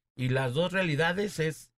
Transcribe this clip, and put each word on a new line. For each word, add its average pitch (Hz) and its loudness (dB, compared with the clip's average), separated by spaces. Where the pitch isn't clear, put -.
y 127 -2
las 127 0
dos 175 0
realidades 180 0
es 156 -4